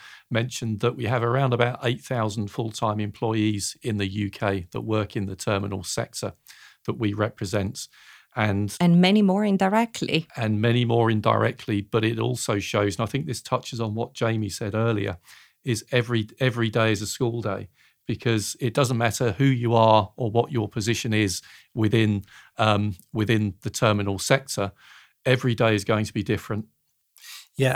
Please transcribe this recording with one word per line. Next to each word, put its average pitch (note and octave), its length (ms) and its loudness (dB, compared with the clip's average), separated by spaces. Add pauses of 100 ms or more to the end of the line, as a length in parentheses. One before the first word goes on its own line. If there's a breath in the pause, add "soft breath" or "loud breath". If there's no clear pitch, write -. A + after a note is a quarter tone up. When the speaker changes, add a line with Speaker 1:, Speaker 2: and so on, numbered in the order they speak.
(300 loud breath)
Speaker 1:
mentioned A2+ 500 -2
that A#2+ 160 0
we A#2+ 100 -6
have A#2 180 0
around B2+ 280 2
about A#2+ 300 2
eight A#2+ 180 0
thousand A2 500 -4
full-time A2 500 -4
employees G#2+ 840 -2
in A2 160 -2
the G2 100 0
U G2+ 220 -2
K G2 400 -2
that A2+ 120 -8
work A2 340 -2
in G2+ 100 -4
the F#2+ 100 -8
terminal G2+ 460 -4
sector - 500 -8 (540 loud breath)
that B2 80 -2
we A2 180 -2
represent. G2+ 760 -4 (480 soft breath)
And G#2 420 0
Speaker 2:
And F3 220 6
many G3 220 6
more G3 220 2
indirectly. G3 840 0 (100)
Speaker 1:
And G#2+ 240 0
many A#2+ 240 2
more A#2 260 2
indirectly, A2 680 0
but A2 240 -2
it A2+ 160 -2
also A#2 400 -2
shows, G#2 360 0
and A2+ 120 -4
I - 20 -20
think C#3+ 160 -4
this - 160 -8
touches - 380 -6
on G#2+ 140 -4
what A#2 200 -6
Jamie A2+ 360 -2
said G#2 240 -6
earlier, G#2 420 0 (480 soft breath)
is A#2 260 -2
every, A2+ 380 0 (100)
every A#2 320 0
day A2+ 220 2
is G#2 100 -2
a G#2 40 -6
school A#2 340 -2
day, G2+ 280 -6 (380 soft breath)
because A2 540 -2
it B2 140 -2
doesn't B2+ 240 2
matter A#2 340 0
who C#3 140 2
you A#2+ 280 2
are A2 400 6
or A#2+ 160 -4
what A2+ 220 0
your A2 160 -2
position A2 440 -2
is G#2 300 0 (320 loud breath)
within, G#2+ 480 2 (360 loud breath)
um, G#2 360 2 (180)
within G#2+ 500 0
the A2 80 -6
terminal G2+ 500 0
sector, A#2 500 0 (540 soft breath)
every B2+ 320 2
day A2+ 180 4
is G#2 100 0
going G#2+ 200 2
to - 100 -8
be G#2+ 80 -2
different. G#2+ 440 -4 (880 loud breath)
Speaker 3:
Yeah, C3 200 2